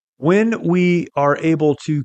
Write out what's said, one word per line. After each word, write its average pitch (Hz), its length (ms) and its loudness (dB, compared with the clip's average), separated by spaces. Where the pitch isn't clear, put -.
When 202 500 0
we 175 380 2
are 143 220 0
able 156 380 0
to 151 200 -2